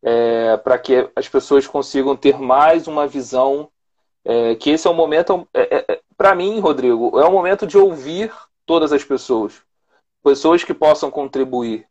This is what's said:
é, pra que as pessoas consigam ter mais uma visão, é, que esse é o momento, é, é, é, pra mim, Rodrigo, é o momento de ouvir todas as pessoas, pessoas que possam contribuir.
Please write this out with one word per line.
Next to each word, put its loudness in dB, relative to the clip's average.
é, 0
pra 0
que 0
as -6
pessoas 0
consigam -4
ter 2
mais 2
uma -4
visão, -2
é, 0
que -4
esse 0
é 4
o 0
momento, -2
é, 0
é, -4
é, -6
pra 2
mim, -4
Rodrigo, 0
é 4
o 4
momento 0
de 0
ouvir 0
todas 0
as 0
pessoas, -4
pessoas 2
que -6
possam 2
contribuir. -6